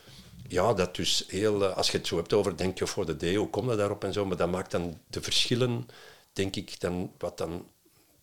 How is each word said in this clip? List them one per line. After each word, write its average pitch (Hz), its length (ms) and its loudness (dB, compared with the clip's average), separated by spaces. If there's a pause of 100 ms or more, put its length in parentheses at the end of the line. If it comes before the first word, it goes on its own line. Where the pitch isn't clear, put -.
(480)
Ja, 92 260 4
dat 90 220 0
dus - 320 0
heel, 101 420 2
eh, 90 80 -2
als - 140 2
je 101 60 2
het - 100 -4
zo 98 80 0
hebt 85 180 0
over 101 220 4
Thank 90 220 0
You 90 120 -2
for 98 160 -2
the 78 120 -2
Day, 85 180 0
hoe 104 140 0
kom 110 200 -2
je 117 60 2
daarop 101 280 0
en 98 100 -2
zo, 101 120 0
maar 90 120 0
dat 87 140 2
maakt 92 200 -4
dan 87 260 -2 (100)
de - 140 -6
verschillen, 120 640 2 (460)
denk 98 220 -2
ik, - 240 -8
dan 90 380 -2
wat - 200 -6
dan 87 300 -6 (560)